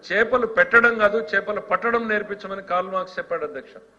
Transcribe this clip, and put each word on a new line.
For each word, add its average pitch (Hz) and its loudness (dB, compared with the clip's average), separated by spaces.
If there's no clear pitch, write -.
చేపలు 233 4
పెట్టడం 226 4
కాదు, 214 2
చేపలు 196 -2
పట్టడం 233 0
నేర్పించమని 202 -4
కార్ల్ 185 -2
మార్క్స్ 185 -6
చెప్పాడు 170 -4
అధ్యక్ష. 131 -10